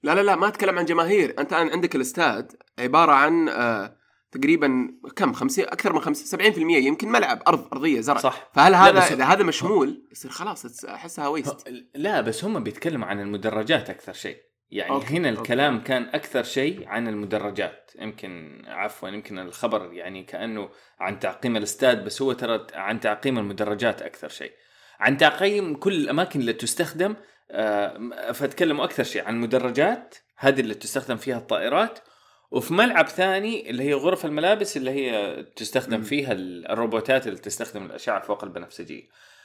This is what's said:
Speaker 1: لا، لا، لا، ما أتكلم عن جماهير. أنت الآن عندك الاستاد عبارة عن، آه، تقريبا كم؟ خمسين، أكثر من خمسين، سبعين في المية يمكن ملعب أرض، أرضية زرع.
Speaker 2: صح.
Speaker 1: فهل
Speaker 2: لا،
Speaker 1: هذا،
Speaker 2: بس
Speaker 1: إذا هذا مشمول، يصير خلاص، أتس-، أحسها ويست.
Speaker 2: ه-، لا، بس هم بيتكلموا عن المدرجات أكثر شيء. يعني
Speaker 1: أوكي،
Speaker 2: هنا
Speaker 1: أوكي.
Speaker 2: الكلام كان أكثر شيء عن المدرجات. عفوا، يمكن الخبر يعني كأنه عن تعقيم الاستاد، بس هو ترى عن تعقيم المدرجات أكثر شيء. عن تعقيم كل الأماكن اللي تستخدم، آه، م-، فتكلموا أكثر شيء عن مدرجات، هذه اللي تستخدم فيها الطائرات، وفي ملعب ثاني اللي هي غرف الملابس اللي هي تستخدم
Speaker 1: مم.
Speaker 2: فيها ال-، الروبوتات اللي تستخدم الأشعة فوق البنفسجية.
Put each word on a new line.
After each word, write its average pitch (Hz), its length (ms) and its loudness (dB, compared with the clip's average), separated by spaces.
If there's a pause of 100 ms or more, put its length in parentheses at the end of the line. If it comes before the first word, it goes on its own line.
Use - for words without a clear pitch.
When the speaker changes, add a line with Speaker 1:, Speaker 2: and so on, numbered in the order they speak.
Speaker 1:
لا، 156 120 2
لا، 196 60 6
لا، 202 140 4
ما 190 120 2
أتكلم 196 320 0
عن 170 60 0
جماهير. 170 540 2
أنت 143 140 -2
الآن 160 160 2
عندك 170 260 -2
الاستاد 127 560 -2 (280)
عبارة 151 320 6
عن، 151 380 6
آه، 110 480 0 (340)
تقريبا 139 580 2 (260)
كم؟ 156 180 2
خمسين، 135 320 0
أكثر - 280 -2
من 156 60 2
خمسين، - 260 -2
سبعين 190 280 2
في - 40 -6
المية 160 200 4
يمكن 151 320 2
ملعب 135 380 2
أرض، 165 260 2
أرضية 135 280 0
زرع. 127 160 2
Speaker 2:
صح. 127 360 -2
Speaker 1:
فهل 160 180 10
Speaker 2:
لا، 180 60 8
Speaker 1:
هذا، 196 140 12
Speaker 2:
بس 185 200 6
Speaker 1:
إذا 131 140 2
هذا 190 180 6
مشمول، 170 680 0
يصير - 200 -16
خلاص، 180 340 -8
أتس-، - 240 -14
أحسها 147 380 -8
ويست. 143 420 -4
Speaker 2:
ه-، - 20 -12 (240)
لا، 165 260 0
بس 110 220 -4
هم 190 200 -2
بيتكلموا 110 440 -4
عن 101 120 -4
المدرجات 104 680 -2
أكثر - 240 -16
شيء. - 240 -12 (320)
يعني 101 220 -6
Speaker 1:
أوكي، 135 160 -2
Speaker 2:
هنا 156 220 -2
Speaker 1:
أوكي. 107 120 -4
Speaker 2:
الكلام 127 420 0
كان 127 200 -2
أكثر 135 400 -4
شيء 160 440 -4
عن 117 200 -4
المدرجات. 104 840 -6 (760)
عفوا، 95 420 -8
يمكن 101 300 -12
الخبر 92 540 -4
يعني 92 300 -14
كأنه 104 460 -10 (300)
عن 95 200 -6
تعقيم 113 380 -4
الاستاد، 107 480 0
بس 107 160 -8
هو 135 120 0
ترى 117 400 -4
عن 101 260 -6
تعقيم 117 380 -2
المدرجات 104 640 -2
أكثر - 280 -12
شيء. - 220 -14 (480)
عن 127 180 4
تعقيم 175 580 4
كل 190 180 0
الأماكن 156 460 0
اللي 113 140 0
تستخدم، 175 600 -2 (360)
آه، 104 460 0
م-، 117 360 -8
فتكلموا 143 520 0
أكثر - 180 -2
شيء 95 220 -4
عن 117 160 -2
مدرجات، 127 760 0 (220)
هذه 135 220 4
اللي 113 140 -2
تستخدم 123 440 -6
فيها 123 200 -6
الطائرات، 120 640 -2 (520)
وفي 127 220 -2
ملعب 190 340 4
ثاني 190 600 -2
اللي 123 140 -4
هي 143 100 0
غرف 165 320 0
الملابس 175 520 0
اللي 131 140 -4
هي 113 440 -2 (200)
تستخدم 113 420 -2
Speaker 1:
مم. 110 60 -6
Speaker 2:
فيها 139 280 -2
ال-، 90 400 -6
الروبوتات 113 560 0
اللي 95 120 -6
تستخدم 104 460 -10
الأشعة - 360 -4
فوق 104 220 -6
البنفسجية. 85 640 -14 (360)